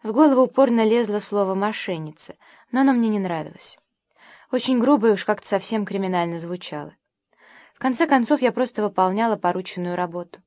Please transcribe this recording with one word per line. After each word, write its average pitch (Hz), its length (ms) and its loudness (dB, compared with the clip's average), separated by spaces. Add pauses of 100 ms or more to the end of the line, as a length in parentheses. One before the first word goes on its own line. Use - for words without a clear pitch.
В 220 100 -6
голову 262 300 6
упорно 240 420 4
лезло 214 340 2
слово 202 360 -2
«мошенница», 190 800 -6 (380)
но 247 80 0
оно 269 120 4
мне 233 160 2
не 208 120 0
нравилось. - 580 -8 (720)
Очень 254 300 0
грубо 233 280 4
и 220 40 4
уж 190 120 -2
как-то 208 220 -4
совсем 208 380 -2
криминально 185 540 -4
звучало. 165 560 -10 (800)
В - 40 -20
конце 269 280 0
концов, 269 360 2
я 247 80 2
просто 233 320 -4
выполняла 202 540 0
порученную 180 580 -4
работу. 175 520 -6